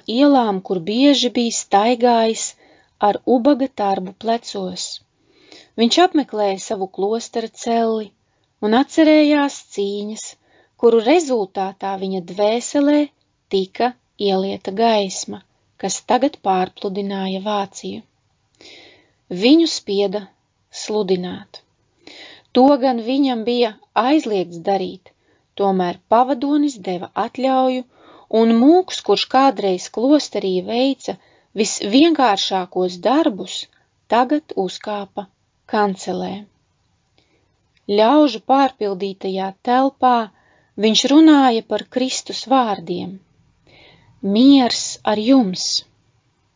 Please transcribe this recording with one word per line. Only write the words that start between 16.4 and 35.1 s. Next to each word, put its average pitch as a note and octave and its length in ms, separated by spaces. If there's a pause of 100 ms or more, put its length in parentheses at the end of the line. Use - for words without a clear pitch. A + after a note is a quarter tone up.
Vāciju. G3 580 (1300)
Viņu C4 360
spieda G3+ 540 (520)
sludināt. F#3+ 840 (920)
To B3 140 (120)
gan A#3+ 240
viņam B3+ 420
bija A#3+ 300 (220)
aizliegts G#3 640
darīt, F#3+ 500 (460)
tomēr F#3 500
pavadonis C#4 680
deva F3+ 380
atļauju, B3+ 680 (480)
un A3+ 240
mūks, D#4 460
kurš - 260
kādreiz G3+ 640
klosterī A3+ 720
veica A#3+ 560 (380)
visvienkāršākos G3+ 1500
darbus, A3 540 (540)
tagad B3+ 460
uzkāpa G3+ 720 (420)